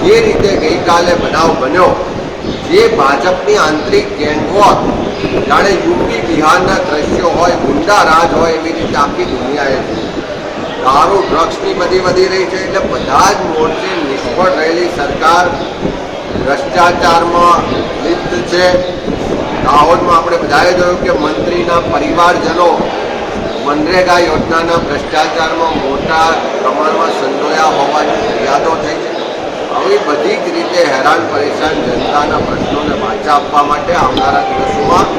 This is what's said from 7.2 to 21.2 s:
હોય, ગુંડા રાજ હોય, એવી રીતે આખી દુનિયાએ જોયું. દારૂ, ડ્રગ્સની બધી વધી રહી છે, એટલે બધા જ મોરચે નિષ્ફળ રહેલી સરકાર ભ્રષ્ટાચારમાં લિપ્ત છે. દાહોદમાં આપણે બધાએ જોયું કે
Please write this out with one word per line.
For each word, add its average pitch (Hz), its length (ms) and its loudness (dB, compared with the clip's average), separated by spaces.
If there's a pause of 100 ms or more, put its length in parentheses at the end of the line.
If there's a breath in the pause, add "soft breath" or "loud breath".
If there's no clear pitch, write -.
હોય, 175 260 2
ગુંડા 151 460 2
રાજ 165 200 4 (100)
હોય, 165 180 2
એવી 160 200 -4
રીતે 160 260 -4
આખી 123 280 -2
દુનિયાએ 135 460 -2
જોયું. 110 340 -6 (720)
દારૂ, 165 460 2
ડ્રગ્સની 165 500 0
બધી 185 260 0
વધી 180 280 2
રહી 180 180 -2
છે, 190 140 -4
એટલે 196 140 -2 (100)
બધા 143 480 2
જ - 0 - (100)
મોરચે 233 420 -2 (120)
નિષ્ફળ 139 560 -2
રહેલી 170 400 0
સરકાર 160 480 2 (920)
ભ્રષ્ટાચારમાં 175 1200 2 (440)
લિપ્ત 175 280 -2 (200)
છે. 180 140 2 (1000)
દાહોદમાં 170 500 4
આપણે 170 260 2
બધાએ 165 360 2
જોયું 180 260 2
કે 180 80 0 (100)